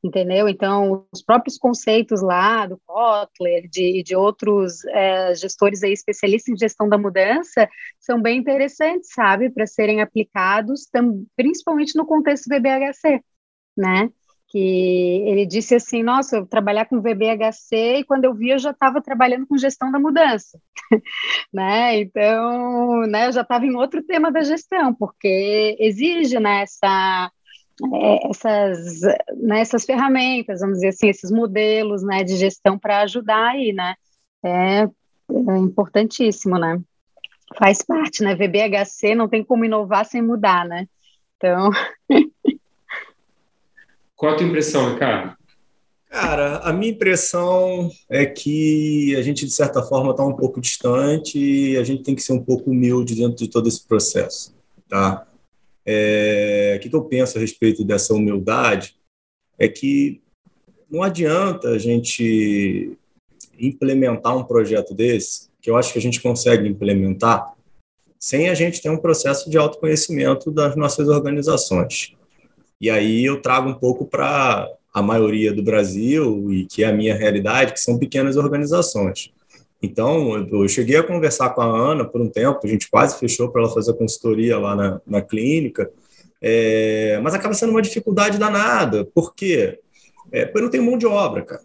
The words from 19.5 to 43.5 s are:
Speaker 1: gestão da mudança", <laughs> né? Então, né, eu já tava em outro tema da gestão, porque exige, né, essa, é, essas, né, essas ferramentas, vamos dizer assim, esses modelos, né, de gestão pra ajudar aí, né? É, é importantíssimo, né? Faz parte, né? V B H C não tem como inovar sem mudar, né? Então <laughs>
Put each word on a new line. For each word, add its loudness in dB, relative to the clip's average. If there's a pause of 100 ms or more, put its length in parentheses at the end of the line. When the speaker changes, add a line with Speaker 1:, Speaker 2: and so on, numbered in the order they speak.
Speaker 1:
gestão -2
da 0
mudança", 2 (180)
<laughs> 0 (500)
né? 0
Então, 0
né, 0
eu -2
já 0
tava 0
em 0
outro -2
tema 0
da 2
gestão, 0
porque -2
exige, 0
né, 2
essa, 0 (640)
é, 0
essas, -4 (360)
né, 0
essas -2
ferramentas, 0
vamos -2
dizer 0
assim, 0
esses -2
modelos, 0
né, -2
de -2
gestão 0
pra 0
ajudar 0
aí, -2
né? -4 (480)
É, 2
é -2
importantíssimo, 0
né? -2 (760)
Faz 4
parte, -2
né? 0
V 0
B 0
H 0
C -2
não 0
tem 0
como 0
inovar 0
sem -4
mudar, 2
né? -8 (500)
Então 2 (400)
<laughs> 2 (1600)